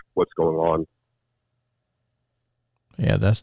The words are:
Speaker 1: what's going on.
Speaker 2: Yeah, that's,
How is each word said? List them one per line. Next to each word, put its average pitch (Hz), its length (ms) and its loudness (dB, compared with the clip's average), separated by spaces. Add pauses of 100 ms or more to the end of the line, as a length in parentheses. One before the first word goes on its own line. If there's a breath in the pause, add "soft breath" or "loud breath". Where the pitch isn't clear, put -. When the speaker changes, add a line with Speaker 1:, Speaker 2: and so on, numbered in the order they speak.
(140)
Speaker 1:
what's 90 200 -2
going 82 220 -2
on. 80 300 0 (2250)
Speaker 2:
Yeah, 104 180 0
that's, 101 260 0